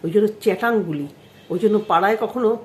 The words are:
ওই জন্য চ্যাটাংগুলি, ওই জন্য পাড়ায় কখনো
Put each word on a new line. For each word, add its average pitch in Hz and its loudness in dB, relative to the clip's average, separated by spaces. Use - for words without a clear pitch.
ওই 165 -4
জন্য 202 4
চ্যাটাংগুলি, 208 -2
ওই 180 -4
জন্য 214 2
পাড়ায় 196 2
কখনো 226 0